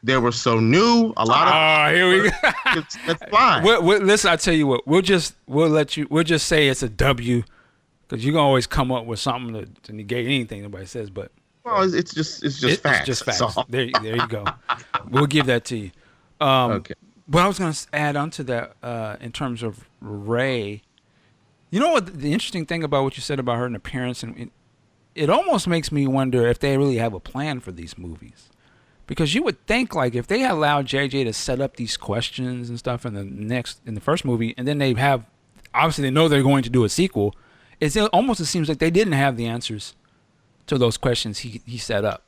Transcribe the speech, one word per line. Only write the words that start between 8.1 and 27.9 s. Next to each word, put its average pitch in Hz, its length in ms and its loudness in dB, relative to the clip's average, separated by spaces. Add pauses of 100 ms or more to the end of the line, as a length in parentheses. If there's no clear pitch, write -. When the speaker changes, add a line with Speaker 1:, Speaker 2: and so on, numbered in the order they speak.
Speaker 2:
you 139 80 2
can 160 80 2
always 139 260 4
come 127 260 0
up 117 140 -4
with 113 120 -6
something 120 360 -6
to, 104 120 -10 (160)
to - 100 -20
negate 107 340 -6
anything 117 360 -4
nobody 98 240 -14
says, 110 240 -10
but 98 200 -12 (340)
Speaker 1:
Well, 214 180 0
it's, 190 120 2
it's - 200 -2
just, - 300 -6
it's 139 160 -2
just 143 140 2
Speaker 2:
it, - 80 -6
Speaker 1:
facts. 135 180 2
Speaker 2:
it's 71 60 -6
just 131 200 -4
Speaker 1:
That's 104 120 -2
Speaker 2:
facts. 110 180 -2
Speaker 1:
all. 123 120 -2
Speaker 2:
There, 123 200 -2 (140)
there 110 140 -4
you 143 100 0
go. 107 180 -8 (320)
Speaker 1:
<laughs> - 340 -10
Speaker 2:
We'll 135 160 2
give 143 200 0
that 120 200 0
to 123 100 -8
you. 101 140 -10 (500)
Um, 131 320 4
Speaker 1:
Okay. 95 220 -6 (320)
Speaker 2:
what 160 180 2
I - 40 2
was 196 100 -4
gonna 180 120 -2
s-, - 220 -10
add 147 240 -2
on 147 140 -4
to 151 140 -12
that, 120 380 -6
uh, 113 380 -10
in 117 120 -14
terms 120 300 -6
of 110 260 -8 (120)
Rey, 107 840 -4 (880)
you 185 100 -2
know 320 120 2
what? 185 280 -2
The 147 120 -2
interesting 175 340 -4
thing 165 180 -4
about 139 200 0
what 135 120 -4
you 127 60 -12
said 143 160 -4
about 123 200 -2
her 123 80 -2
and 120 100 -6
appearance, 127 460 -8
and 113 160 -12
it, 117 120 -14 (640)
it 151 160 0
almost 302 380 2
makes 170 240 -2
me 143 140 0
wonder 131 400 2
if 120 120 0
they 139 180 0
really 139 200 2
have 113 180 -2
a 90 60 -12
plan 139 400 -8
for 98 120 -16
these 87 260 -14